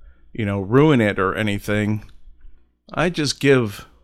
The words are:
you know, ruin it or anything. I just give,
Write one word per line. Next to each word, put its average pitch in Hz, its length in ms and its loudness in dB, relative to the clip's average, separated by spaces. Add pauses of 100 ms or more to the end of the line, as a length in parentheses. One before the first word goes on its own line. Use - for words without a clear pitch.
(320)
you 110 140 -6
know, 101 140 -2
ruin 127 420 4
it 104 160 2
or 95 160 0
anything. 104 720 -2 (880)
I 160 160 -2
just 151 300 -6
give, 127 480 0 (160)